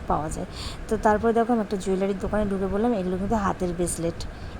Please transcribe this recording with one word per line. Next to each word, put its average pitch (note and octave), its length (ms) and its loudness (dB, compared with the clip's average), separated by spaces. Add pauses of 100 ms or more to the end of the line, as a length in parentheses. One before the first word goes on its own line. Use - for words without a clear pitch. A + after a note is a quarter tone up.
পাওয়া D#3+ 220 0
যায়। F3 160 -6 (420)
তো A3 100 0
তারপরে G#3+ 360 4
দেখো A#3 200 4
আমি A3+ 80 2
একটা G3 160 -2
জুয়েলারির F#3+ 440 0
দোকানে G#3 280 0
ঢুকে G3 220 0
পড়লাম। A3 220 2
এগুলো F#3 240 0
কিন্তু G3+ 180 0
হাতের F#3 340 0
ব্রেসলেট, E3+ 560 -2 (340)